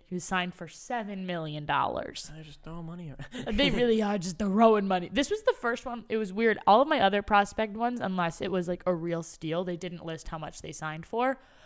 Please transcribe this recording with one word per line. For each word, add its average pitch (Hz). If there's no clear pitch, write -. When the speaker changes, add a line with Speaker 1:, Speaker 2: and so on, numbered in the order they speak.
Speaker 1:
He 185
was 175
signed 180
for 170
seven 202
million 156
dollars. -
Speaker 2:
They're 156
just 147
throwing 165
money 170
around. 233
<laughs> -
Speaker 1:
They 277
really 226
are 202
just 175
throwing 208
money. 180
This 262
was 427
the 480
first 240
one. 240
It 220
was 214
weird. 220
All 208
of 285
my 311
other 202
prospect 208
ones, 240
unless 180
it 196
was, 180
like, 175
a 180
real 165
steal, 165
they 175
didn't 175
list 160
how 165
much 151
they -
signed 156
for. 254